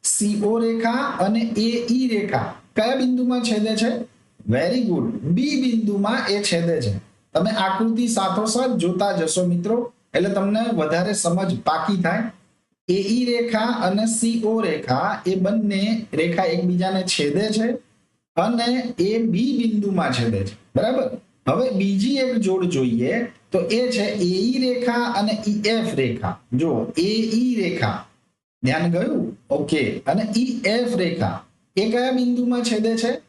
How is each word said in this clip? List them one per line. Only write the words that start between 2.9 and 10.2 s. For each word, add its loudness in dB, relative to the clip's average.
બિંદુમાં 0
છેદે 0
છે? 0
Very 2
good, 0
બી 0
બિંદુમાં 0
એ 0
છેદે 0
છે. -2
તમે 2
આકૃતિ 0
સાથોસાથ 0
જોતા 0
જશો 0
મિત્રો, -2
એટલે 2